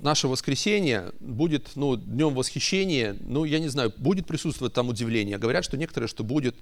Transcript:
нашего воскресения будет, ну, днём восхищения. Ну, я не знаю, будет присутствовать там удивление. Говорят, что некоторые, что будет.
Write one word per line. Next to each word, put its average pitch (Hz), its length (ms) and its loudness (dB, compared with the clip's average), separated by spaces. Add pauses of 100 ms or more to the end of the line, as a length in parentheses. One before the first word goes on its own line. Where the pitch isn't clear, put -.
нашего 143 300 2
воскресения 131 880 2
будет, 143 560 -2
ну, 139 220 2
днём 117 360 0
восхищения. 131 880 0
Ну, 147 240 0
я 156 160 2
не 160 80 0
знаю, 127 300 0
будет 180 280 2
присутствовать 147 480 -2
там 123 140 2
удивление. 113 500 0
Говорят, 127 280 0
что - 100 -4
некоторые, 135 320 -4
что - 160 -6
будет. 123 380 0